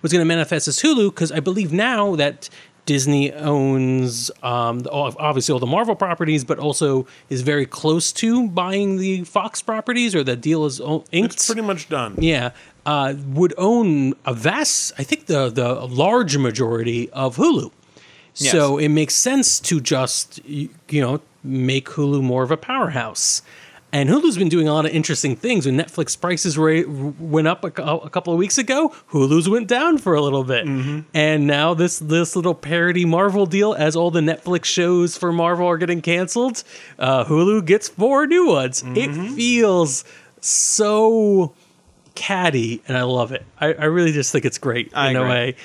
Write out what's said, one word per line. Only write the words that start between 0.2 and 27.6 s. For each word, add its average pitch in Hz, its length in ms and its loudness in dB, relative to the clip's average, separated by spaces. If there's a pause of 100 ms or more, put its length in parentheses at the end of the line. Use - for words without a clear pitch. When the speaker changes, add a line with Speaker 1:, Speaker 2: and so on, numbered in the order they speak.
Speaker 1:
manifest 165 420 0
as 135 120 -2
Hulu, 240 340 2
'cause 165 180 -4
I 156 100 -4
believe 185 300 -2
now 202 440 0
that 143 340 -2 (380)
Disney 139 460 2
owns, 131 960 0 (120)
um, 120 360 -2
the, 123 120 -8
ob-, 143 280 -4
obviously 147 340 0
all 127 60 0
the 123 80 -2
Marvel 214 280 0
properties, 160 500 -2
but - 120 -2
also 139 480 0 (240)
is 127 120 -4
very 143 240 0
close 156 480 -2
to 233 340 0
buying 190 500 -2
the 190 280 -2
Fox - 360 -4
properties, 226 540 -2
or 151 80 2
the 127 140 -2
deal 151 280 0
is 131 140 -4
o-, 156 320 -4
inked. 190 220 0
Speaker 2:
It's - 140 -2
pretty 226 140 -4
much 196 280 -4
done. 120 280 -4
Speaker 1:
Yeah. 147 340 0 (340)
Uh, 139 280 0 (200)
would 175 240 2
own 180 560 2 (120)
a 135 80 -2
vast, 165 640 -2
I 139 60 -6
think 302 220 -4
the, 135 240 0
the 123 240 0 (120)
large 151 520 2
majority 117 760 -2
of 131 240 -4
Hulu. 269 360 2 (640)
Speaker 3:
Yes. 139 160 2
Speaker 1:
So 143 240 2
it 151 100 0
makes 151 280 2
sense - 460 0
to 160 200 -2
just, - 680 -4
y-, 147 220 -8 (200)
you 147 120 0
know, 131 180 -2 (240)
make 131 460 -2
Hulu 143 340 0
more 127 200 0
of 127 80 -2
a 160 40 2
powerhouse. 156 840 -4 (500)
And 143 180 2
Hulu's 285 280 2
been 180 120 2
doing 160 180 2
a 151 60 2
lot 156 120 2
of 151 60 -2
interesting 151 440 -2
things. 220 300 0
When 131 120 2
Netflix - 420 -4
prices 175 380 -2
ra-, 156 260 4 (360)
went 156 280 0
up 180 160 -2